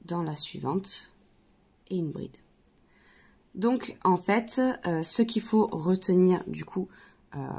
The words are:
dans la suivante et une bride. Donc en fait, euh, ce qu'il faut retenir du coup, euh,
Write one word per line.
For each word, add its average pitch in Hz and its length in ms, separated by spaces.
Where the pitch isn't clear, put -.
dans 170 180
la 156 120
suivante - 800
et 190 80
une 160 140
bride. - 260
Donc 240 500
en 185 140
fait, 226 440
euh, 165 160
ce - 180
qu'il 226 200
faut 214 260
retenir 180 800
du - 180
coup, - 220
euh, 135 120